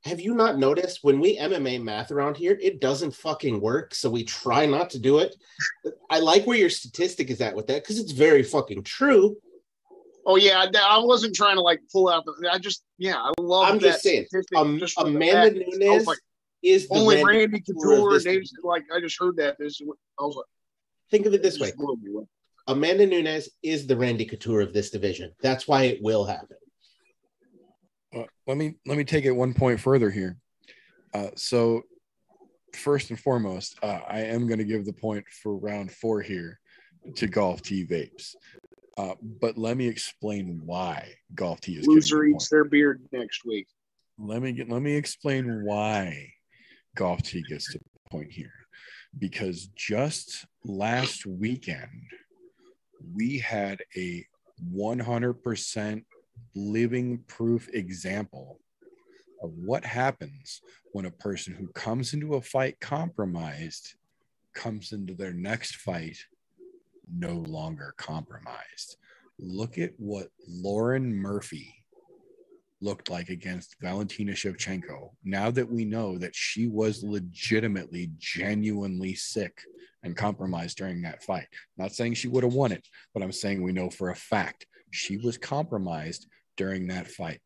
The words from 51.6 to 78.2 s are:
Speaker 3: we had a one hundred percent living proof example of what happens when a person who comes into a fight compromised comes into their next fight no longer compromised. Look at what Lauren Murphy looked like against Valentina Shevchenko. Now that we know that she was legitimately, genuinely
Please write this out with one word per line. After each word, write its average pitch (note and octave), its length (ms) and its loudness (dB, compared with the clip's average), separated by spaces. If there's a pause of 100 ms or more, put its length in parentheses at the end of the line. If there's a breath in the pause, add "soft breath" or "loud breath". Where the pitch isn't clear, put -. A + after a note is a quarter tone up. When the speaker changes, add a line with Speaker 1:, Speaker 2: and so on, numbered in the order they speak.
Speaker 3:
we B2 240 -4
had G2+ 420 -6 (140)
a F2 300 -8 (440)
one G#2 300 -6
hundred A#2+ 360 -4
percent G#2+ 720 -8 (480)
living A#2 760 -4
proof A#2 420 -2
example F#2 880 -10 (840 soft breath)
of E2+ 120 -12
what F#2 320 -6
happens B2+ 760 -8 (320 soft breath)
when G2 140 -8
a F2+ 60 -12
person F#2 420 -10
who F2+ 160 -14
comes A#2 440 -8
into D3 220 -6
a C3 60 -4
fight C3 400 -4
compromised F2 1120 -8 (600)
comes G#2+ 380 -12
into G2 220 -10
their F#2 200 -10
next G2 440 -8
fight E2 400 -10 (920)
no F3 220 -8
longer D#2+ 640 -10
compromised. - 1000 -16 (420 soft breath)
Look G2+ 380 -10
at F3 200 -6
what G2+ 300 -10 (200)
Lauren G#2+ 680 -4
Murphy G2+ 580 -10 (1080)
looked G2 280 -8
like F2 200 -8
against F2+ 520 -12
Valentina G2 520 -8
Shevchenko. F#2 800 -10 (120)
Now G2 280 -4
that B2 180 -2
we A#2 160 -4
know G#2+ 320 -6
that F2 180 -10
she - 320 -4
was A2 360 -2
legitimately, F#2+ 1120 -4
genuinely G2 960 -6